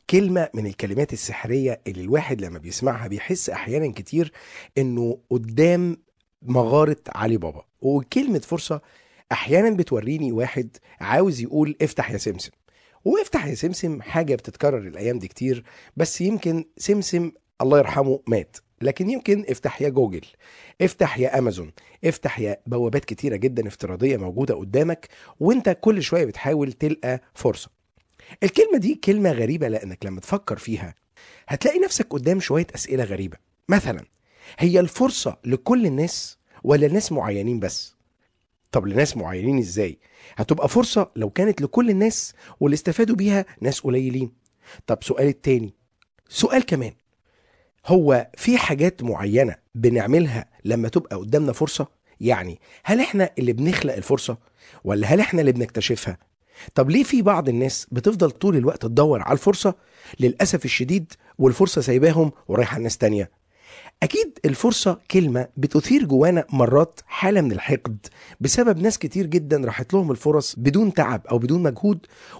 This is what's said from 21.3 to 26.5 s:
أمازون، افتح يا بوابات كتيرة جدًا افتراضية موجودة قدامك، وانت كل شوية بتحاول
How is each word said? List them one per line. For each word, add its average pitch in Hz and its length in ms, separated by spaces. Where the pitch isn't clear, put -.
أمازون، 90 320
افتح - 340
يا 104 260
بوابات 120 400
كتيرة 117 300
جدًا 117 320
افتراضية 101 500
موجودة 98 380
قدامك، 135 520
وانت 202 420
كل 208 220
شوية 165 220
بتحاول 139 460